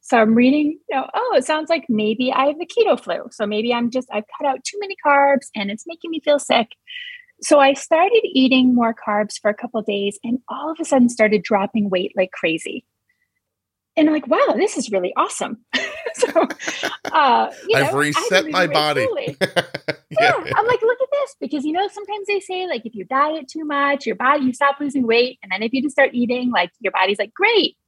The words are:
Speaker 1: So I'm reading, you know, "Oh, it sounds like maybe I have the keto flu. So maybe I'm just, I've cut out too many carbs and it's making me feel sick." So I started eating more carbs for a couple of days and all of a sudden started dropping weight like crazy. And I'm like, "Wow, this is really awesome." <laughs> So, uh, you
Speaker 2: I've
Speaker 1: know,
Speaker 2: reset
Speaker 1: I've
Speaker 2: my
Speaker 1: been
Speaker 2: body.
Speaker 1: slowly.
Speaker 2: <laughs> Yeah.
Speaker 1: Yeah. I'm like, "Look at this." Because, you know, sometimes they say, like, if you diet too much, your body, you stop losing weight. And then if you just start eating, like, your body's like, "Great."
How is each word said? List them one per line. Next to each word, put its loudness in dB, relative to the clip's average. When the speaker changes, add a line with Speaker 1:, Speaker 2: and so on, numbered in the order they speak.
Speaker 1:
So 0
I'm 4
reading, 4
you -4
know, -4
"Oh, -2
it 2
sounds -2
like -2
maybe 0
I 2
have -2
the -8
keto 2
flu. -8
So -6
maybe -2
I'm -2
just, -4
I've -4
cut -4
out -4
too -10
many -8
carbs 4
and -4
it's -12
making -12
me -6
feel 2
sick." 0
So 4
I 6
started 2
eating 4
more 2
carbs -4
for 2
a 0
couple -6
of -6
days -4
and -2
all -8
of -8
a -6
sudden 6
started 2
dropping 0
weight -2
like 0
crazy. -4
And 4
I'm 2
like, -4
"Wow, 2
this 0
is -6
really 0
awesome." -4
<laughs> -4
So, 0
uh, 4
you 4
Speaker 2:
I've 2
Speaker 1:
know, 0
Speaker 2:
reset 0
Speaker 1:
I've -8
Speaker 2:
my 2
Speaker 1:
been -4
Speaker 2:
body. 2
Speaker 1:
slowly. -4
Speaker 2:
<laughs> 0
Yeah. 4
Speaker 1:
Yeah. -8
I'm 0
like, 0
"Look 0
at -2
this." -4
Because, -6
you -4
know, -2
sometimes -10
they -2
say, -8
like, -6
if -14
you -12
diet -2
too -10
much, -2
your -4
body, -2
you 0
stop 0
losing -2
weight. 0
And -10
then -4
if -4
you -2
just -4
start 4
eating, -2
like, 0
your -4
body's 0
like, -4
"Great." 0